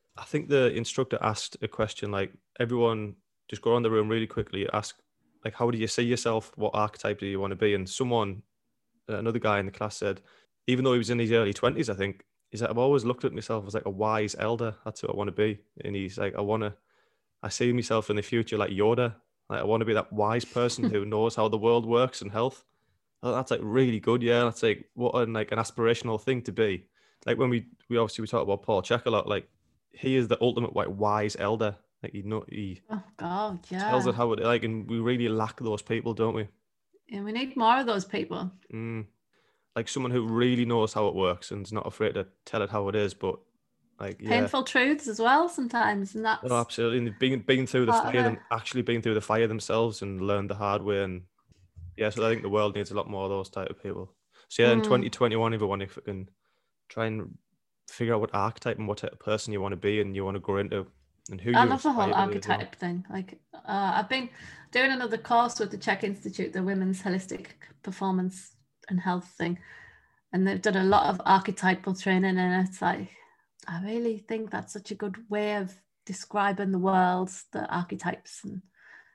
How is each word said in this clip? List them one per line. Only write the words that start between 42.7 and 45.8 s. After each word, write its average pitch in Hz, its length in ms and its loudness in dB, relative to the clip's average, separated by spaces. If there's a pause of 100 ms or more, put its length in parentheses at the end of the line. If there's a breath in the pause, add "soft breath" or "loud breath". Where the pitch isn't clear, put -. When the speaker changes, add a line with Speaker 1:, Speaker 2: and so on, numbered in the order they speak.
Speaker 1:
it 98 80 -2
is, 101 200 0
but, - 240 -4 (600)
like, 98 220 -8
yeah. 104 80 -8
Speaker 2:
Painful 247 340 2
truths 269 440 0
as 220 120 -6
well 277 300 4
sometimes, 220 640 -2